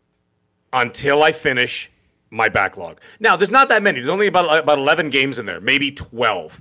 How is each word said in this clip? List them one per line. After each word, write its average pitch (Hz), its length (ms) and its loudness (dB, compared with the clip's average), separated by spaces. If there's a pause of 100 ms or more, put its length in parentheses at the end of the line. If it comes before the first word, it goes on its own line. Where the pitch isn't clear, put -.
(720)
until 143 500 0
I 160 80 4
finish 127 580 -4 (420)
my 110 180 0
backlog." 95 500 -4 (200)
Now, 220 180 2
there's 190 140 0
not 269 180 4
that 220 140 2
many. 170 160 0
There's 127 100 -4
only 202 180 0
about, 175 300 2
about 147 200 2
eleven 156 320 0
games 135 300 0
in 107 60 -10
there, 87 160 -8
maybe 135 300 0
twelve 110 680 -4